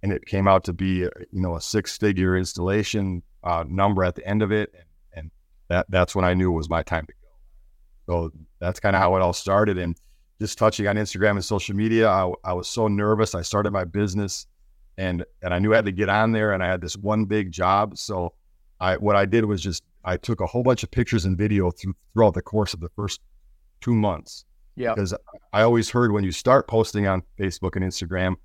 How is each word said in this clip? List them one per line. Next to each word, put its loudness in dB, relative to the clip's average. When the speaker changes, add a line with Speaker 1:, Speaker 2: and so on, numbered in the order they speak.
Speaker 1:
And 0
it -4
came 0
out 8
to -4
be, 0
uh, -2
you -4
know, -2
a -8
six-figure 0
installation, -2
uh, -2
number 2
at 0
the -14
end 0
of 0
it. -2
And, -20
and -14
that, 0
that's 2
when 0
I 2
knew 2
it 0
was -6
my 0
time -4
to -20
go. -20
So -4
that's -4
kinda 2
how 4
it 2
all 2
started. 2
And -4
just -6
touching 2
on 0
Instagram 0
and -2
social -4
media, 2
I, 2
I -4
was -6
so -2
nervous. 0
I -4
started -2
my -2
business -4
and, -4
and -4
I 0
knew 4
I 6
had 4
to -2
get -2
on 2
there. 0
And -2
I -2
had -2
this -10
one 0
big -2
job. 0
So -6
I, 0
what 2
I 4
did 2
was -2
just, -6
I -2
took -4
a -2
whole -2
bunch 2
of -12
pictures 0
and 2
video 2
through, -8
throughout 4
the -4
course -2
of -10
the -10
first -8
two 0
months. -2
Speaker 2:
Yeah. -2
Speaker 1:
Because -2
I 4
always 4
heard 2
when 2
you -2
start 4
posting 0
on 0
Facebook -4
and -2
Instagram -2